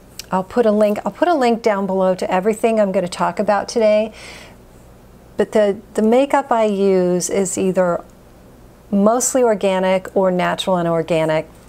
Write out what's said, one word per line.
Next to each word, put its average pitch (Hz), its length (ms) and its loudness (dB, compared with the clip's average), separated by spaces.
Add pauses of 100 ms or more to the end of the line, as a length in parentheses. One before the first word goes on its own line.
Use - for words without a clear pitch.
(300)
I'll 185 140 -2
put 220 240 0
a 214 40 4
link, 208 320 2
I'll 202 80 -6
put 320 180 0
a 349 40 4
link 233 300 0
down 202 240 0
below 190 260 0
to - 180 -6
everything 214 480 0
I'm 196 120 2
gonna 185 160 0
talk 175 320 -4
about 202 280 0
today. 214 460 0 (1200)
But 208 160 -2
the, 208 240 2 (180)
the 214 80 0
makeup 277 480 2
I 226 140 2
use 185 680 0
is 196 260 -2
either 185 460 0 (880)
mostly 226 500 2
organic 190 720 0
or 185 140 2
natural 180 460 -2
and 170 120 0
organic, 160 600 0 (220)